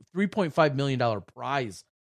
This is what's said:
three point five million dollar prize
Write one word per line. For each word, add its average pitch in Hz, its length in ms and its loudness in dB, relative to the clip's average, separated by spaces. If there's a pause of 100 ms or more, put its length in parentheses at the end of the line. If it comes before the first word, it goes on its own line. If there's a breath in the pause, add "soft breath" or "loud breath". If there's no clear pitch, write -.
(120)
three 196 140 0
point 180 260 -2
five 147 240 4
million 139 220 0
dollar 113 240 0
prize 123 600 -6 (200)